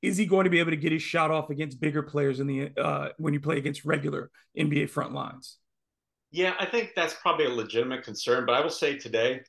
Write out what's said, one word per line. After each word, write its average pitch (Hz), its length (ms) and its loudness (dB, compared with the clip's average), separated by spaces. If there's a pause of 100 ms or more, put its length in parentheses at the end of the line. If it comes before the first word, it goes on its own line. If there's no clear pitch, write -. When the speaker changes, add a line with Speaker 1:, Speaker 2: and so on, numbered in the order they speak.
Speaker 1:
is 190 140 0
he 208 100 2
going 185 200 6
to 185 40 4
be 170 100 6
able 165 120 2
to 160 60 0
get 156 160 0
his 160 80 -2
shot 160 280 0
off 156 200 0
against 143 320 -6
bigger 151 200 0
players 143 380 0
in 139 80 -2
the, 139 300 -4
uh, 143 400 -2
when 156 160 -2
you 143 80 -2
play 147 160 -2
against 143 260 -4
regular 147 480 -2 (240)
N 151 140 0
B 147 140 2
A 143 40 -2
front 139 260 -6
lines? 131 440 -12 (720)
Speaker 2:
Yeah, 180 260 2
I 190 80 -2
think 226 300 -2
that's 165 200 0
probably 156 320 2
a - 20 0
legitimate 120 560 -2
concern, 123 400 0
but 120 100 4
I 135 60 4
will 160 80 0
say 143 280 -2
today, 123 520 0